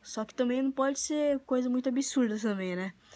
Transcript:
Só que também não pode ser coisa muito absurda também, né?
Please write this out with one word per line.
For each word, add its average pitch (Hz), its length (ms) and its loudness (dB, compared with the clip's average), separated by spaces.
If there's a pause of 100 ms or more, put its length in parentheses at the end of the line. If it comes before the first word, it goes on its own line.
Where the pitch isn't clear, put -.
Só - 240 -6
que - 80 -14
também 254 300 2
não 269 80 0
pode 269 280 0
ser 294 420 0
coisa 254 280 0
muito 254 180 0
absurda 247 520 2
também, 190 360 -2
né? 185 160 -4 (240)